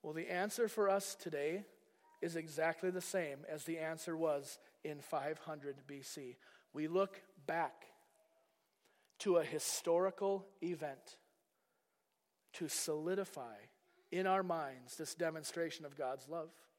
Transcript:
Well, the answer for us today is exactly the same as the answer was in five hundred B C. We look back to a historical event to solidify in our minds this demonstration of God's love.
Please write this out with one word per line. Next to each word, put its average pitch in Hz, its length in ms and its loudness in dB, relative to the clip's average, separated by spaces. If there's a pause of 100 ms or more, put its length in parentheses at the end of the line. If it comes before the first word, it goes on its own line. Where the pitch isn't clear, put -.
Well, 151 100 -6
the 160 160 -4
answer 214 380 2
for 208 220 4
us 196 260 2
today 160 500 0 (560)
is 170 140 -2
exactly 160 540 0
the 180 120 -2
same 151 460 -2
as 156 160 -6
the 165 160 -2
answer 160 380 -2
was 147 420 2 (240)
in 147 180 -6
five 151 380 -2
hundred 143 480 -8
B 139 140 -10
C. 131 360 -10 (360)
We 151 140 0
look 190 340 2 (260)
back 160 380 0 (1400)
to 180 160 6
a 160 60 6
historical 185 1000 2 (160)
event 151 560 -6 (1400)
to 160 160 -4
solidify 156 840 -2 (560)
in 185 160 2
our 190 160 6
minds 139 540 -2
this - 180 -6
demonstration 160 680 -2
of 139 120 -10
God's 135 320 -2
love. 165 220 -6 (280)